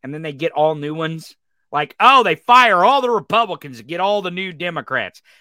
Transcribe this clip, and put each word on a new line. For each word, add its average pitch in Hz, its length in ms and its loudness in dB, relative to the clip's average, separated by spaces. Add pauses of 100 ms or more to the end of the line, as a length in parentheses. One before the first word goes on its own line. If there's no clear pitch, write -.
and 135 120 -12
then 156 80 -12
they 156 100 -10
get 147 220 -6
all 156 220 2
new 147 180 -6
ones? 160 420 -8 (360)
Like, 151 280 -4
oh, 254 240 6
they 175 120 0
fire 220 500 4
all 269 160 4
the 247 80 0
Republicans 180 680 -4
and 113 80 -20
get 165 120 -6
all 202 220 0
the 185 100 -8
new 185 220 -8
Democrats. 143 680 -8 (200)